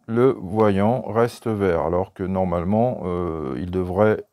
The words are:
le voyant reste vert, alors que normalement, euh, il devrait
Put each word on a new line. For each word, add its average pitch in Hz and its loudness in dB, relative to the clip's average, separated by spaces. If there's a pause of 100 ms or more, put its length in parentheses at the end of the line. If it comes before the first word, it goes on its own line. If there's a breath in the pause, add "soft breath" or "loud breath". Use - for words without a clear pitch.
le 120 4 (100)
voyant 104 2
reste 117 -2
vert, 98 0
alors 87 -2
que 95 -8
normalement, 95 0
euh, 80 -4
il 87 -8
devrait 92 0